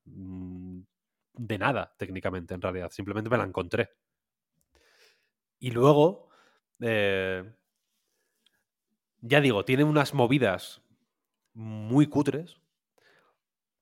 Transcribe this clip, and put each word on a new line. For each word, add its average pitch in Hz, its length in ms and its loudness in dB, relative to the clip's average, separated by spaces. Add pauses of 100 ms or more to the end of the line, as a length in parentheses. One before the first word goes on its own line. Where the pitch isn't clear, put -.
mm, 92 760 -14 (540)
de 110 240 -8
nada, 107 380 -4
técnicamente, 92 580 -8
en 87 60 -10
realidad. 90 300 -6
Simplemente 107 400 -6
me 120 80 2
la 107 60 0
encontré. 95 460 -4 (1700)
Y 127 120 -8
luego, 147 580 4 (520)
eh, 98 760 -2 (1700)
ya 135 180 4
digo, 120 240 2
tiene 131 200 4
unas 151 300 2
movidas 120 680 0 (720)
muy 110 540 2
cutres, 143 520 -4 (1200)